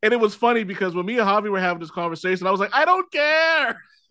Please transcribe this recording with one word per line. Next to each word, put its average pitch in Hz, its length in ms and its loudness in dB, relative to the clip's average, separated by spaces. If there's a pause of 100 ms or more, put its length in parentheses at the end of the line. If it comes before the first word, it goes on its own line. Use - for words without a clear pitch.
and 214 100 2
it 240 80 2
was 214 140 2
funny 233 300 2
because 185 300 -4
when 180 120 -4
me 233 120 -4
and 214 100 2
Javi 208 220 2
were 190 100 0
having 180 200 -2
this 165 100 -12
conversation, 175 560 -4
I 190 40 0
was 196 100 2
like, 208 140 -2
I 285 100 2
don't 359 260 2
care. 311 720 0 (280)